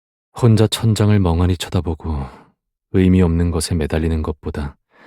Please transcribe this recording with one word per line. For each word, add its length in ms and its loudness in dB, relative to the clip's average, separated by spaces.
혼자 260 4
천장을 520 0
멍하니 400 2
쳐다보고 680 -6
의미 280 4
없는 300 0
것에 240 -4
매달리는 480 -2
것보다 560 -8